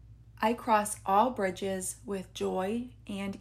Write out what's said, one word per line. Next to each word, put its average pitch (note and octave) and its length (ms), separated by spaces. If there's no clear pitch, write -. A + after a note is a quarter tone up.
I A3+ 120
cross G#3+ 420
all G#3+ 260
bridges F#3+ 680
with F#3+ 280
joy G3 500
and G3 320